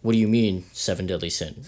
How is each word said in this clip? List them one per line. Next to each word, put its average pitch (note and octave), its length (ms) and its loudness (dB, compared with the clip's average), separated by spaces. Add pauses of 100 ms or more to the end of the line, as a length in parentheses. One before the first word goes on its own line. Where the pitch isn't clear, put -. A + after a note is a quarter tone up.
What A2+ 100 0
do A2+ 60 4
you A2 100 4
mean, G#2+ 440 2
seven F#2 340 -2
deadly F2 220 -4
sin? - 400 -8